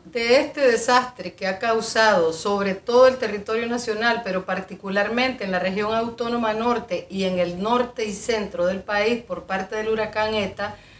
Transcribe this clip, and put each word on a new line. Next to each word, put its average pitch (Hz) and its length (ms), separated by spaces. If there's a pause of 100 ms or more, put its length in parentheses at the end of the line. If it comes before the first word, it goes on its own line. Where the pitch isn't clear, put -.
de 240 360
este 302 200
desastre 233 720
que - 140
ha 190 120
causado 220 760
sobre 196 400
todo 240 340
el 254 80
territorio 220 500
nacional, 233 560
pero 185 220
particularmente 202 1000
en 190 80
la 185 60
región 196 360
autónoma 233 580
norte 220 560
y 190 160
en 180 140
el 175 240
norte 240 420
y 208 80
centro 190 540
del 190 140
país 214 420
por 175 220
parte 190 320
del 214 120
huracán 214 460
Eta, 202 420 (240)